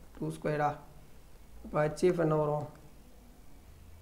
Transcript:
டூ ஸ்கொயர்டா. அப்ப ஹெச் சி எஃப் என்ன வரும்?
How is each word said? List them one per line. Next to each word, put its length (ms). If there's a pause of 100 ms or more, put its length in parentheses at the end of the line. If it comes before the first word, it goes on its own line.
(180)
டூ 120
ஸ்கொயர்டா. 460 (880)
அப்ப 240
ஹெச் 40
சி 140
எஃப் 140
என்ன 140
வரும்? 320 (1400)